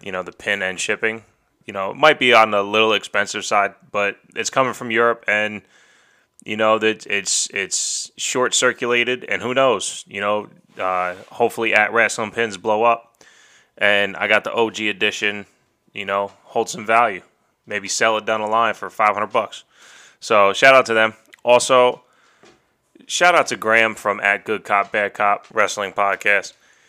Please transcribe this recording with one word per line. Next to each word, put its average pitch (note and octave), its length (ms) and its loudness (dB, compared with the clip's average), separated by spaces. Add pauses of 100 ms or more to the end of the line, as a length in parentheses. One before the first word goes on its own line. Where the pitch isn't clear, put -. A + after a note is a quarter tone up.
you G2 100 -12
know, F#2 100 -6
the F2 100 -16
pin G2+ 280 -4
and F#2 180 -6
shipping. A2 440 -4 (420)
You A2 80 -16
know, G2 200 -6
it - 40 -18
might D3+ 220 4
be B2 160 4
on A2 160 6
the G#2 120 2
little A2 300 2
expensive G2+ 520 -4
side, G2+ 300 0 (160)
but G2+ 260 -4 (200)
it's - 140 -6
coming B2+ 240 0
from B2 160 -10
Europe, A#2 380 0
and, G#2 340 -2 (800)
you G#2+ 120 -8
know, A2 220 2
that A2 280 -2
it's, - 460 -4
it's - 640 -6
short - 380 -2
circulated, A#2+ 680 0
and F#2 180 -4
who A#2+ 120 -4
knows, B2+ 540 0
you G2+ 120 -10
know, G#2 280 -2 (300)
uh, F#2 360 -4 (160)
hopefully A2+ 440 -2
at G#2 180 2
Wrestling A2 380 0
Pins A2 260 -4
blow G#2+ 280 0
up, - 380 -2 (540)
and G2+ 400 0
I G2+ 120 -2
got G#2 160 2
the - 80 -6
O A2+ 180 0
G G#2+ 180 -6
edition, G#2 580 -4 (460)
you G2+ 120 -14
know, G2 280 -2 (120)
hold - 240 -4
some - 160 -12
value. A2 380 0 (440)
Maybe G2+ 220 -8
sell A2+ 280 2
it G#2 100 -6
down A2 140 -2
the G#2+ 60 -4
line A2 280 0
for G2 160 -12
five G#2+ 240 0
hundred G#2 180 -4
bucks. A2 320 -4 (560)
So G2+ 320 4
shout C3+ 220 6
out B2+ 120 6
to A2+ 80 0
them. A2 200 2 (300)
Also, B2 580 4 (1040)
shout F3 280 2
out D3+ 140 2
to A#2 80 -8
Graham A2 380 0
from G2+ 260 -4
at G2+ 260 -2
Good G#2+ 180 -6
Cop G2+ 260 -2
Bad G2+ 220 -4
Cop G2+ 400 -2
Wrestling G2+ 400 -2
Podcast. G2+ 640 -2 (340)